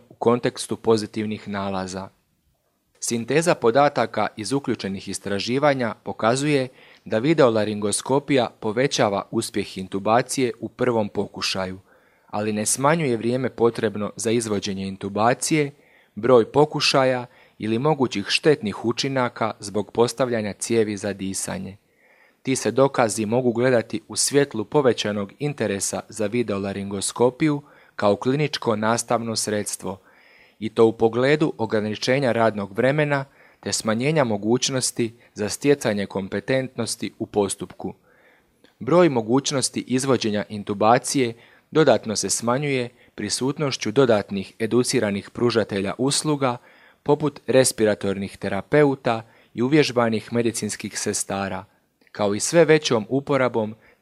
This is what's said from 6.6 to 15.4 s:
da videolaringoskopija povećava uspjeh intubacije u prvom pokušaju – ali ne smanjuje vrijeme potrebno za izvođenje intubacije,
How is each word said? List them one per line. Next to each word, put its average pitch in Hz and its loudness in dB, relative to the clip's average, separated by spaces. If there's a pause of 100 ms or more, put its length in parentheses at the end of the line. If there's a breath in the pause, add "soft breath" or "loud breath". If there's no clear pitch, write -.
da 110 -2
videolaringoskopija 117 2 (100)
povećava 110 0
uspjeh 107 -4
intubacije 110 0
u 110 -8
prvom 117 -2
pokušaju – 95 -6 (480 soft breath)
ali 107 -4
ne 107 -2
smanjuje 139 0
vrijeme 117 -2
potrebno 107 0
za 113 -2
izvođenje 101 -2
intubacije, 117 0 (440 soft breath)